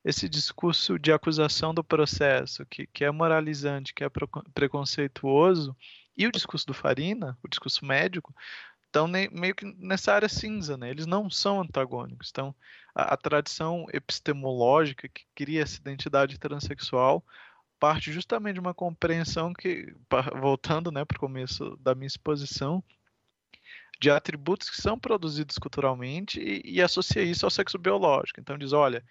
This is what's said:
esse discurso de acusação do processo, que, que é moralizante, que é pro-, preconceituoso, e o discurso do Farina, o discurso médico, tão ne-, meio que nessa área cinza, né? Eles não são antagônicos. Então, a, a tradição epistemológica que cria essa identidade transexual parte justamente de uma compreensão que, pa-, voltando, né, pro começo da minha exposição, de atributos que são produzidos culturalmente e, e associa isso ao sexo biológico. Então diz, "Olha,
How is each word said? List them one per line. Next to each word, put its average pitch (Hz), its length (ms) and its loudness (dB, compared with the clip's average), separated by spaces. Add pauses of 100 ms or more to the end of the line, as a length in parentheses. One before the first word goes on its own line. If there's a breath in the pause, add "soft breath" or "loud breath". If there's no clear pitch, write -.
esse - 240 0
discurso 165 720 0
de 156 140 2
acusação 156 600 2
do 165 120 -2
processo, 139 840 2
que, - 220 -12
que - 180 -2
é 143 60 2
moralizante, 151 800 0
que - 100 -6
é 143 60 -2
pro-, - 180 -6 (280)
preconceituoso, 143 1200 4 (420 loud breath)
e 202 80 2
o 240 60 2
discurso - 340 -4
do 135 80 -6
Farina, 143 680 0
o - 40 -10
discurso - 380 -4
médico, 156 480 0 (580 loud breath)
tão 156 160 4
ne-, 185 220 -2
meio 180 240 -2
que 202 120 -12 (120)
nessa 185 360 0
área 208 160 6
cinza, 202 460 -4
né? 123 140 -8
Eles 147 160 -6
não 190 240 0
são 202 320 0
antagônicos. 127 680 -4
Então, 135 240 -6 (400 loud breath)
a, - 180 2
a 135 40 2
tradição 160 760 -2
epistemológica 135 1120 2
que - 180 -20 (100)
cria 151 260 -2
essa - 160 -4
identidade 139 640 0
transexual 143 840 0 (560 loud breath)
parte 151 320 2
justamente 202 440 -4
de 180 40 -8
uma 180 140 -4
compreensão 165 800 -2
que, - 400 -6 (160)
pa-, 131 240 2
voltando, 151 580 0
né, 143 140 -4
pro - 140 -4
começo 131 580 -6
da 131 160 2
minha 131 140 -6
exposição, 147 760 -2 (1160 loud breath)
de 143 120 6
atributos 151 580 0
que - 100 -8
são 214 180 0
produzidos 160 600 -2
culturalmente 135 840 -4
e, - 360 -6
e 180 60 6
associa 185 420 2
isso 175 220 0
ao 190 40 4
sexo 196 300 -2
biológico. 175 600 2
Então 139 160 -10
diz, 143 160 -6
"Olha, 131 400 4